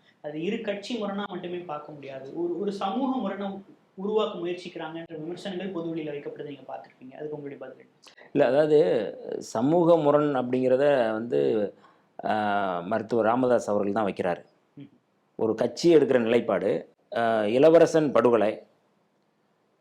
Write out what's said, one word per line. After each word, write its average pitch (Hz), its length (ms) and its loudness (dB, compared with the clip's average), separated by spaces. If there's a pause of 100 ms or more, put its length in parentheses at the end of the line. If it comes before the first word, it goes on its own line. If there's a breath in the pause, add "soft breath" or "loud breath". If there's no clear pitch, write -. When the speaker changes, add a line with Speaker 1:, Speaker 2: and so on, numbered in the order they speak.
(220 soft breath)
Speaker 1:
அது 151 200 -10
இரு 202 200 -4
கட்சி 202 360 -8
முரணா 202 300 -6
மட்டுமே 175 300 -10
பார்க்க 156 340 -12
முடியாது, 135 440 -16
ஒரு, 170 240 -4
ஒரு 202 120 -4
சமூக 247 460 -4
முரணை 196 300 -6 (460)
உருவாக்க 208 460 -2
முயற்சிக்கிறாங்கன்ற 165 800 -10
விமர்சனங்கள் 175 500 -10
பொது 165 280 -8
வெளியில 156 140 -8
வைக்கப்படுது, 147 380 -10
நீங்க 131 260 -14
பார்த்திருப்பீங்க. - 420 -18
அதுக்கு 151 200 -10
உங்களுடைய 143 220 -12
பதில் 131 200 -16
என்ன? - 140 -20 (400 loud breath)
Speaker 2:
இல்ல, 143 160 4
அதாவது 151 600 4 (320)
சமூக 165 580 4
முரண் 147 380 4
அப்படிங்கிறத 127 760 2
வந்து, 117 600 0 (500 soft breath)
அஹ், 101 640 -2
மருத்துவர் 110 400 0
ராமதாஸ் 123 440 2
அவர்கள் 101 240 0
தான் 110 120 0
வைக்கிறாரு. 92 380 -2 (300)
Speaker 1:
ம். 143 160 -20 (460)
Speaker 2:
ஒரு 110 200 -2
கட்சி 120 400 4
எடுக்கிற 131 240 6
நிலைப்பாடு, 104 680 0 (280)
அஹ், 113 300 0
இளவரசன் 156 640 6
படுகொலை, 113 500 4 (1200)